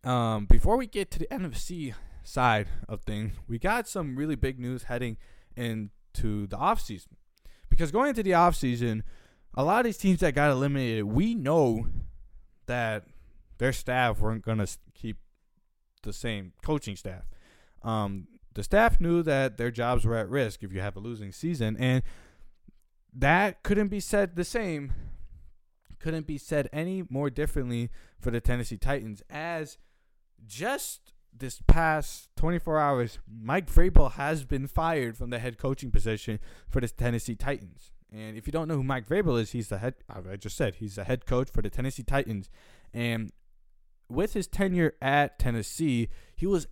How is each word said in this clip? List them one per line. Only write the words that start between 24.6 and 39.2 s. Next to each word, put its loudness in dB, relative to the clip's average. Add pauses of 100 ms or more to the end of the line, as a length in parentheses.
couldn't -6
be -8
said -4
any -6
more -2
differently -2 (300)
for -4
the -2
Tennessee 0
Titans, -2
as -8 (680)
just -8 (200)
this -12
past 6
twenty-four 0
hours, 0
Mike -4
Vrabel 10
has -2
been -4
fired -2
from -8
the -4
head -6
coaching -4
position 2 (280)
for 0
the -4
Tennessee -4
Titans. -8 (180)
And -14
if -12
you -6
don't -2
know -2
who 0
Mike -4
Vrabel 2